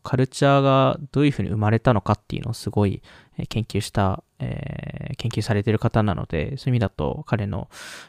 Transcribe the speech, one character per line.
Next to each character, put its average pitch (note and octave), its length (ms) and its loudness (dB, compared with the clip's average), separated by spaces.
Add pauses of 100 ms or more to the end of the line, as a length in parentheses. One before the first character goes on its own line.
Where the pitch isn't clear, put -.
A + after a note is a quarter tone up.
カ - 100 -2
ル C3 120 2
チ - 180 0
ャ C#3 140 6
ー - 20 4
が C3+ 360 4 (140)
ど C#3 100 2
う D3+ 40 4
い - 20 4
う C3 40 4
ふ G#2+ 100 -4
う - 20 -2
に - 60 -4
生 G#2+ 80 -2
ま G#2+ 140 2
れ A2+ 100 4
た B2+ 120 4
の G2+ 60 4
か G#2+ 140 0
っ - 60 0
て - 180 -8
い - 20 -4
う - 40 -8
の A2+ 80 -6
を - 20 -6
す - 160 -8
ご G#2 180 2
い、 - 140 -2 (360)
え - 60 -6
ー、 - 40 -8
研 G#2+ 160 -4
究 G2+ 180 -4
し - 100 -10
た、 G2 320 0 (160)
え - 720 -8
ー、 - 60 -6
研 A2+ 120 -4
究 A2+ 120 -2
さ G#2 120 -2
れ G#2 80 2
て A2+ 120 0
る G#2+ 60 2
方 A2+ 220 2
な G#2 140 0
の A#2 100 -6
で、 E2+ 300 -4
そ - 120 -6
う - 20 0
い - 0 -
う - 0 -
意 - 60 2
味 A#2 40 2
だ F#2+ 100 2
と - 380 -4
彼 G#2 200 -2
の - 220 -6 (400)